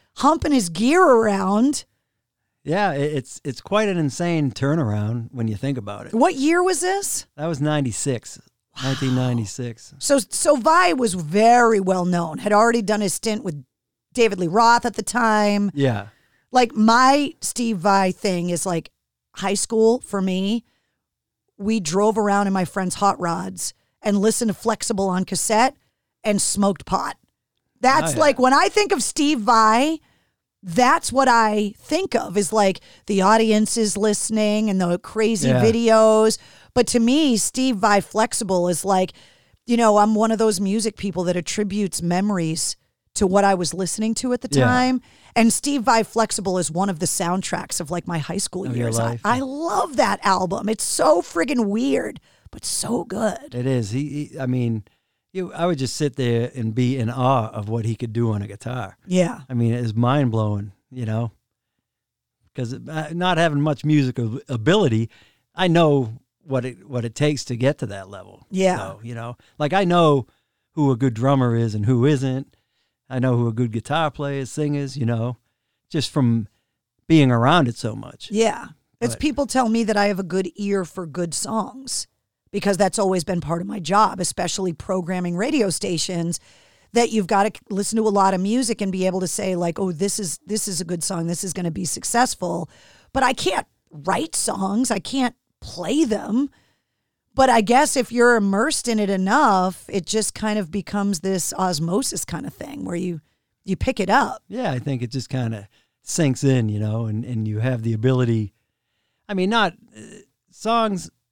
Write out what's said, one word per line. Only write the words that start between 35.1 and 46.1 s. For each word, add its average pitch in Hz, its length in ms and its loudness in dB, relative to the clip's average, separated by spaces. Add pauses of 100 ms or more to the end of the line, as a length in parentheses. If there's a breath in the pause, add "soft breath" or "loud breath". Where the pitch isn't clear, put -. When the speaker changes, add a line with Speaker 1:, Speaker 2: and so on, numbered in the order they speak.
Speaker 2:
Yeah. 127 120 4
Speaker 1:
videos. 220 760 4 (360 soft breath)
But 247 140 2
to 240 100 2
me, 254 380 4
Steve 254 400 -2
Vai 202 240 4
Flexible 190 680 -2
is 175 160 -2
like, 190 280 0 (540 soft breath)
you 233 100 0
know, 214 220 6
I'm 214 180 4
one 220 160 2
of 214 60 -2
those 214 220 2
music 208 360 -2
people 185 280 -4
that 175 120 0
attributes 202 640 -4
memories 175 720 -2 (400)
to 202 120 0
what 196 160 4
I 196 120 4
was 175 200 -4
listening 214 420 -4
to 247 160 -4
at 247 100 -4
the - 100 -12
Speaker 2:
Yeah. 269 120 4
Speaker 1:
time. 247 360 2 (340 soft breath)
And 220 180 4
Steve 285 300 -2
Vai 226 220 4
Flexible 196 540 -2